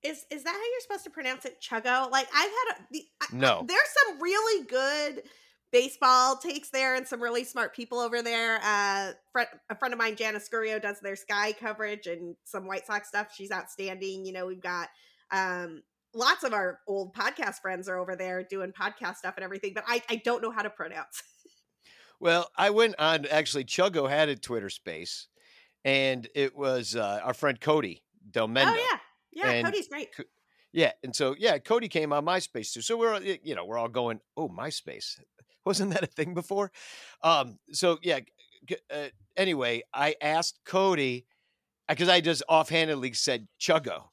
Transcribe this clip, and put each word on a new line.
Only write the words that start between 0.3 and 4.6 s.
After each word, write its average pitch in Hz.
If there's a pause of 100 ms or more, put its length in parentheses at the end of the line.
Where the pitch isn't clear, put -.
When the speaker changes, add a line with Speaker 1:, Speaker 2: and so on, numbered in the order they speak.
Speaker 1:
is 285
that 330
how 392
you're 466
supposed 403
to 311
pronounce 262
it? -
Chuggo? 247
Like, 262
I've 320
had 466
a, -
the, 302 (180)
I, 294
Speaker 2:
No. 120
Speaker 1:
there's 494 (180)
some 320
really 392